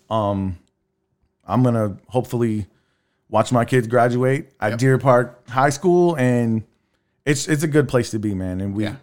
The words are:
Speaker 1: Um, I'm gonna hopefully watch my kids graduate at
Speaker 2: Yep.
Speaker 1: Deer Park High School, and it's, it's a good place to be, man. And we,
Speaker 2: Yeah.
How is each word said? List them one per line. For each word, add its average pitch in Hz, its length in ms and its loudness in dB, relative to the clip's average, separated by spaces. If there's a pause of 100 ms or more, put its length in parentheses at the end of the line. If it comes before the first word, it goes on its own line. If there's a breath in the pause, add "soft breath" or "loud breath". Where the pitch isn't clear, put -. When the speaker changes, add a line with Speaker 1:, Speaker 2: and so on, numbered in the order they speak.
Speaker 1:
Um, 101 480 -4 (880)
I'm 107 180 0
gonna 113 340 0 (100)
hopefully 117 580 -4 (640)
watch 107 220 0
my 120 140 2
kids 123 220 0
graduate 123 720 0
at 110 120 -2
Speaker 2:
Yep. 113 80 -6
Speaker 1:
Deer 131 180 2
Park 123 520 0
High 131 200 2
School, 175 460 2
and 120 480 0 (640)
it's, 139 220 -2
it's 151 140 0
a 165 60 -2
good 147 200 2
place 123 240 0
to 113 80 -4
be, 104 140 -4
man. 92 280 -4
And 98 120 -6
we, 104 120 -4
Speaker 2:
Yeah. 95 180 -8